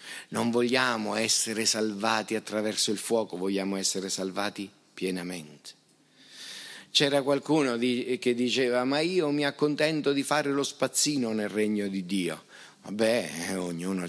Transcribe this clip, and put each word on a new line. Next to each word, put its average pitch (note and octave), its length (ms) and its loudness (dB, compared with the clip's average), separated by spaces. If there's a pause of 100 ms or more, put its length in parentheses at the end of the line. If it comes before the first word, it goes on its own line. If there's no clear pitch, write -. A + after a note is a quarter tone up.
(280)
Non A2+ 220 0
vogliamo A#2+ 680 2
essere A2 500 0
salvati A2 680 0
attraverso G#2+ 560 -2
il G#2 60 -2
fuoco, A2 400 -2
vogliamo F#2+ 400 -2
essere F#2+ 320 -2
salvati F#2+ 640 -4 (240)
pienamente. F2 800 -6 (1160)
C'era C#3+ 300 4
qualcuno C#3 560 2
di-, B2 420 0
che B2 160 2
diceva: B2 500 2
"Ma C#3 160 2
io E3+ 300 2
mi D3 140 2
accontento D3 720 2
di C#3 80 2
fare C#3+ 280 0
lo C#3 120 2
spazzino C3 680 0
nel G#2+ 180 0
regno G#2+ 380 0
di F#2+ 180 -4
Dio." F2 380 -2 (400)
Vabbè, G#2+ 460 0 (200)
eh, F#2+ 60 -2
ognuno F2+ 520 -4